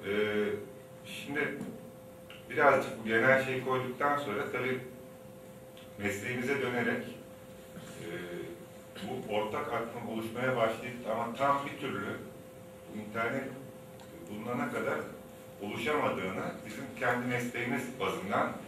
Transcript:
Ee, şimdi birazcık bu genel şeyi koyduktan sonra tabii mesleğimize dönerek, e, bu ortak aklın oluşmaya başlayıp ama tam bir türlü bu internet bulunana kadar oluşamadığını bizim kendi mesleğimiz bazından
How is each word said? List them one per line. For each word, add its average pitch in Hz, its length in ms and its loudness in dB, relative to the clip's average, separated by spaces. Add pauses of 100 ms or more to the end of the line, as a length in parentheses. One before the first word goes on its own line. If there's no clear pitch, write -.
Ee, 104 380 4 (600)
şimdi - 480 -2 (960)
birazcık 131 500 8
bu 110 80 -2
genel 131 360 10
şeyi 131 200 0
koyduktan 131 540 4
sonra - 340 0
tabii 127 260 0 (1200)
mesleğimize 123 640 2
dönerek, - 400 2 (1000)
e, 170 80 -6 (920)
bu 127 320 -4
ortak 104 380 0
aklın 117 400 -2
oluşmaya 120 440 0
başlayıp 120 400 2 (140)
ama 113 240 0
tam 139 320 4
bir - 140 -6
türlü 101 260 -2 (800)
bu 104 100 -8
internet 131 460 0 (880)
bulunana 120 420 -2
kadar - 260 0 (640)
oluşamadığını 104 920 0 (140)
bizim - 180 -8 (160)
kendi 123 260 4
mesleğimiz 120 720 0
bazından 95 520 2 (160)